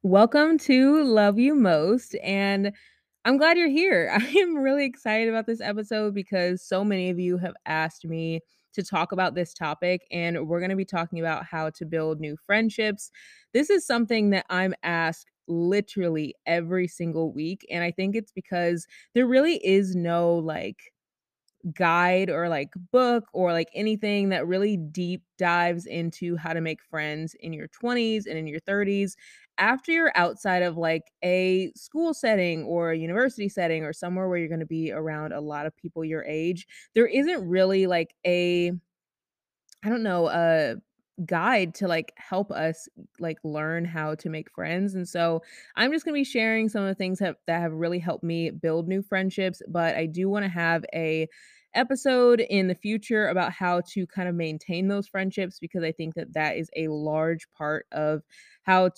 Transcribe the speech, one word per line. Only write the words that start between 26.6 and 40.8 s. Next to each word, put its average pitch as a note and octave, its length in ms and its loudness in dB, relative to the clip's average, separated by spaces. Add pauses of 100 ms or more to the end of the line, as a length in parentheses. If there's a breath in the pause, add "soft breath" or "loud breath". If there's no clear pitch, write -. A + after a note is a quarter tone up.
make D#3+ 200 -6
friends D#3 600 -8
in E3 120 -10
your D#3 140 -12
twenties A3+ 580 -2
and D#3+ 140 -8
in D#3+ 80 -6
your D3+ 140 -8
thirties G3+ 540 0 (420 loud breath)
after B3+ 340 0
you're E4 240 2
outside F3+ 480 2
of, E3 140 -2
like, E3 340 -2 (100)
a F#3 540 2
school D#4+ 380 -4
setting F3+ 500 0
or E3 280 -2
a E3 60 -2
university G3+ 520 -2
setting E3 340 -2
or D3+ 80 -6
somewhere F#3 380 -4
where F3+ 80 -2
you're E3 100 -4
gonna D#3+ 180 -6
be D#3+ 240 -4
around D#3 440 -6
a D3 80 -8
lot D3 240 -8
of D#3 100 -8
people E3 300 -10
your D#3 180 -6
age. E3 420 -4 (300 loud breath)
There A3+ 120 6
isn't C#4 380 0
really, F#3 420 4
like, E3+ 280 0 (100)
a, F3 460 2 (1120)
I G#3 60 -2
don't A3+ 140 0
know, F3 260 2
a D#3+ 460 2 (500)